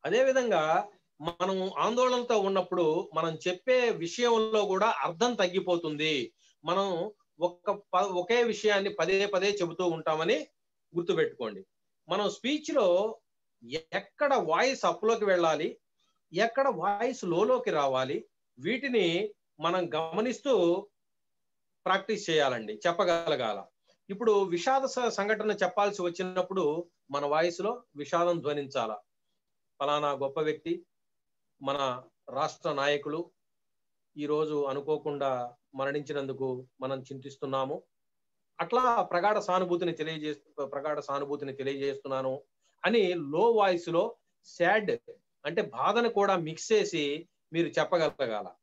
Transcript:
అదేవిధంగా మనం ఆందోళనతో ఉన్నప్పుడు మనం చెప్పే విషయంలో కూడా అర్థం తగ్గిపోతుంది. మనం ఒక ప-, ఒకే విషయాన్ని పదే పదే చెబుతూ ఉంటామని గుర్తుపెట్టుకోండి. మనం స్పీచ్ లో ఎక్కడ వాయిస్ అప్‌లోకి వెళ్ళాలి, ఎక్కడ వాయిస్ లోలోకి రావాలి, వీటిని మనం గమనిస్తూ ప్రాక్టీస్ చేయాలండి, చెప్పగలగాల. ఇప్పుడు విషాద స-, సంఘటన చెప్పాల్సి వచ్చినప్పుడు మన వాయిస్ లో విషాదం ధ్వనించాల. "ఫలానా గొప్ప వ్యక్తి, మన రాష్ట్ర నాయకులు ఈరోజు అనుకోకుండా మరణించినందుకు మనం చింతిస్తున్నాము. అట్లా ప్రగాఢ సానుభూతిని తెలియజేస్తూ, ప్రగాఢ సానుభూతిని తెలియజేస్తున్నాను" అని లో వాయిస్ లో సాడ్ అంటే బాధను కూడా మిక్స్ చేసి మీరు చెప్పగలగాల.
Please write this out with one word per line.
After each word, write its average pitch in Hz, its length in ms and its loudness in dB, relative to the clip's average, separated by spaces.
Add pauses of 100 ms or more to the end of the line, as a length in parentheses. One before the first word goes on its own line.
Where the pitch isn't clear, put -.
అదేవిధంగా 208 800 2 (340)
మనం 185 560 -2
ఆందోళనతో 240 600 2
ఉన్నప్పుడు 180 760 0
మనం 160 240 -2 (100)
చెప్పే 240 420 2
విషయంలో 220 760 2
కూడా 190 220 2
అర్థం 170 460 0
తగ్గిపోతుంది. 170 1000 0 (320)
మనం 185 460 0 (280)
ఒక 175 320 -2
ప-, 196 380 0 (120)
ఒకే 233 220 2
విషయాన్ని 202 500 2
పదే 190 320 2
పదే 196 240 0
చెబుతూ 180 380 -2
ఉంటామని 160 600 0 (480)
గుర్తుపెట్టుకోండి. 147 720 -2 (440)
మనం 196 200 0
స్పీచ్ 294 460 -4
లో 208 420 4 (760)
ఎక్కడ 269 400 0
వాయిస్ 208 520 2
అప్‌లోకి 214 400 2
వెళ్ళాలి, 170 540 2 (540)
ఎక్కడ 233 340 2
వాయిస్ 208 580 -2
లోలోకి 202 460 2
రావాలి, 139 540 0 (340)
వీటిని 208 680 0 (300)
మనం 175 360 0
గమనిస్తూ 190 920 0 (1000)
ప్రాక్టీస్ 190 440 -2
చేయాలండి, 123 580 0
చెప్పగలగాల. 160 760 0 (460)
ఇప్పుడు 214 220 0
విషాద 196 500 2
స-, 262 180 -4
సంఘటన 214 520 0
చెప్పాల్సి 202 500 0
వచ్చినప్పుడు 180 880 -2 (240)
మన 143 140 -4
వాయిస్ 165 360 0
లో 233 220 -4 (120)
విషాదం 170 440 0
ధ్వనించాల. 135 560 -4 (840)
"ఫలానా 147 320 0
గొప్ప 135 280 -4
వ్యక్తి, 156 460 -2 (760)
మన 135 400 -2 (280)
రాష్ట్ర 147 440 -4
నాయకులు 147 580 -2 (840)
ఈరోజు 147 460 0
అనుకోకుండా 139 880 -2 (220)
మరణించినందుకు 135 920 -4 (140)
మనం 131 200 -4
చింతిస్తున్నాము. 135 840 -6 (760)
అట్లా 233 420 2
ప్రగాఢ 196 360 2
సానుభూతిని 180 540 0
తెలియజేస్తూ, 151 760 -6
ప్రగాఢ 143 340 -4
సానుభూతిని 143 540 -4
తెలియజేస్తున్నాను" 135 880 -4 (440)
అని 190 280 4
లో 170 380 2
వాయిస్ 190 380 2
లో 175 260 0 (280)
సాడ్ 185 480 2 (540)
అంటే 170 160 -2
బాధను 180 480 0
కూడా 202 260 2
మిక్స్ 160 360 -4
చేసి 160 560 0 (260)
మీరు 165 140 2
చెప్పగలగాల. 143 800 0 (140)